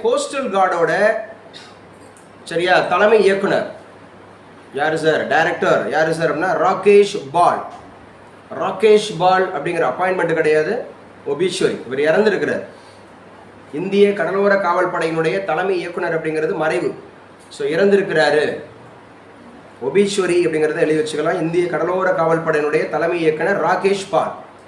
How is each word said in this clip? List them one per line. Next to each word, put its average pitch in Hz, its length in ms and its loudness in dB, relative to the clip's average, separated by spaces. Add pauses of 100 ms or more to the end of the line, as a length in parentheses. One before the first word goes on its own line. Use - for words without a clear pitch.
கோஸ்டல் 269 480 -2
கார்டோட, 185 640 2 (1300)
சரியா, 170 360 2
தலைமை 208 400 4
இயக்குனர் 190 520 0 (1000)
யாரு 151 240 -2
சார்? 143 300 0
டைரக்டர் 160 640 0
யாரு 160 240 0
சார் 156 260 -2
அப்படின்னா 165 260 0
ராகேஷ் 202 560 4 (100)
பால். 170 340 2 (960)
ராகேஷ் 208 560 2
பால் 180 440 2
அப்படிங்கிற 165 300 -2
அப்பாயின்மெண்ட் 180 420 -2
கிடையாது, 160 520 0 (420)
ஒபிச்சுவரி. 151 580 -2
இவர் 131 140 -8
இறந்திருக்கிறார். 160 800 0 (960)
இந்திய 196 400 2
கடலோர 196 440 0
காவல் 180 340 0
படையினுடைய 165 520 -2
தலைமை 180 340 -2
இயக்குனர் 170 440 -4
அப்படிங்கிறது 160 340 -2
மறைவு. 160 380 -2 (560)
So, 143 180 -6
இறந்திருக்கிறாரு. 156 960 2 (1200)
ஒபிச்சுவரி 175 600 2
அப்படிங்கிறத 156 340 0
எழுதி 156 180 2
வச்சுக்கலாம். 151 420 -2
இந்திய 170 280 0
கடலோர 180 440 -2
காவல் 165 320 0
படையினுடைய 156 460 0
தலைமை 170 300 -2
இயக்குனர் 160 460 0
ராகேஷ் 185 440 0
பால். - 220 0 (360)